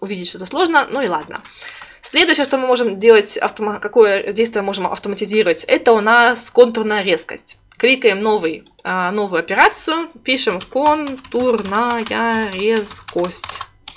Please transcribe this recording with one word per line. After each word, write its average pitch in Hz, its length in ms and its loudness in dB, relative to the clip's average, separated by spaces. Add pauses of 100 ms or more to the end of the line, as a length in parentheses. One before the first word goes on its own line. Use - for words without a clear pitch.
увидеть 190 260 -8
что-то 185 180 -10
сложно. 320 460 0
Ну 262 100 -4
и 254 60 0
ладно. 156 340 -6 (600)
Следующее, 302 440 2
что 269 120 0
мы 262 100 -2
можем 240 320 0
делать, 214 380 6
автома-, 208 420 -4
какое 202 540 2
действие 226 280 -2
можем 196 240 -4
автоматизировать, 196 800 -2
это 226 300 4
у 214 80 2
нас 233 500 2
контурная 220 500 2
резкость. - 560 -4 (200)
Кликаем 233 440 2
новый, 196 420 -2 (200)
э, 185 280 -4
новую 202 280 -4
операцию, 320 680 0 (140)
пишем 254 380 0
контурная 233 1900 -2
резкость. 196 1080 -4 (360)